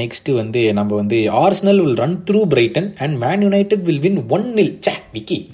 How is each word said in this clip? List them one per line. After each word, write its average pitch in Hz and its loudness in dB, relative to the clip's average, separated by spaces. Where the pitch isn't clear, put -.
நெக்ஸ்ட் 120 -6
வந்து 110 0
நம்ம 104 0
வந்து, 104 0
"Arsenal 190 2
will 127 0
run 165 -2
through 208 4
Brighton 127 0
and 139 -4
Man 170 -2
United 202 2
will 143 -2
win 170 -2
one 226 -2
nil." 190 2
ச்சே, - -2
விக்கி, - -8